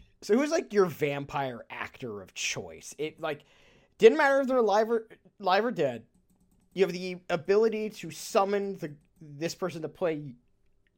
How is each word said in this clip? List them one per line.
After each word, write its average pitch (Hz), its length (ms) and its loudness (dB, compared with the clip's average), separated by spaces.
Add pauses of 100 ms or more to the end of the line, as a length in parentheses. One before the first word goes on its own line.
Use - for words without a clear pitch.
(220)
So 208 160 2
who's, 294 140 0
like, 330 200 -2
your 202 140 4
vampire 143 840 -6
actor 107 500 -10
of 92 140 -20
choice? - 640 -10
It, 151 200 -8
like, 156 240 -8 (540)
didn't 240 200 10
matter 277 240 4
if 262 60 -2
they're 254 100 2
alive 214 320 4
or, 226 180 -2 (340)
alive 196 240 4
or 247 60 0
dead. 135 320 -2 (680)
You 180 120 2
have 175 80 -2
the 180 240 -8 (120)
ability 214 600 0
to 165 220 -12
summon 196 680 -2
the, 160 160 -10 (260)
this 156 360 -8
person 165 260 -6
to 151 80 -8
play 151 460 -4 (640)